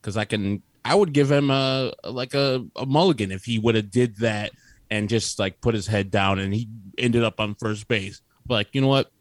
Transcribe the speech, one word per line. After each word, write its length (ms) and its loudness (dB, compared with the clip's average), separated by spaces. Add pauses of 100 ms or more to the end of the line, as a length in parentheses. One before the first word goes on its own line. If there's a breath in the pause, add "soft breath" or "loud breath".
'cause 160 -6
I 80 0
can, 380 -2 (220)
I 100 2
would 180 2
give 180 4
him 180 2
a, 440 0 (100)
like, 300 -8
a, 320 0 (100)
a 100 -6
mulligan 460 2
if 140 -8
he 120 -2
would 180 4
have 140 0
did 280 0
that 340 -2 (400 soft breath)
and 160 -2
just, 320 -2
like, 220 -2
put 120 0
his 140 -4
head 240 -2
down 280 2
and 140 -2
he 140 -2 (300)
ended 260 2
up 160 -2
on 160 -4
first 320 -6
base. 340 -4 (240)
But, 100 -2
like, 180 0
you 80 0
know 80 4
what? 200 2 (120)